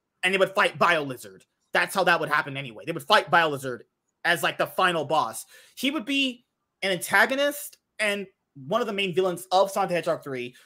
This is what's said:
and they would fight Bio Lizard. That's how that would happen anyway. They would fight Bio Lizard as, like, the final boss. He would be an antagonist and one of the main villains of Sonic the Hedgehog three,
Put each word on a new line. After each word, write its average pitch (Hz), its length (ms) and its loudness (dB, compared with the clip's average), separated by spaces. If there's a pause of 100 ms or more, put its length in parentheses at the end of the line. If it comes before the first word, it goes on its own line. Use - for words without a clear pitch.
(220)
and 185 120 0
they 196 40 6
would 190 160 4
fight 185 240 2
Bio 170 240 4
Lizard. 110 440 -12 (260)
That's 175 220 0
how 190 100 4
that 175 160 4
would 151 80 -4
happen 147 300 -2
anyway. 110 260 -14
They 151 80 -6
would 160 100 -8
fight - 280 4
Bio 170 180 4
Lizard 131 360 -6 (380)
as, 165 200 0
like, 165 160 -2
the 165 80 0
final 170 400 -2
boss. 131 400 -2 (300)
He 262 140 -2
would 277 140 -6
be 269 400 -4 (380)
an 190 100 -2
antagonist 226 840 0 (200)
and 202 280 -2 (420)
one 214 120 0
of 240 60 -4
the 214 60 -6
main 196 200 -2
villains 180 380 -2
of 190 180 4
Sonic 190 200 -2
the 175 80 -2
Hedgehog 160 260 -2
three, 127 320 -8 (120)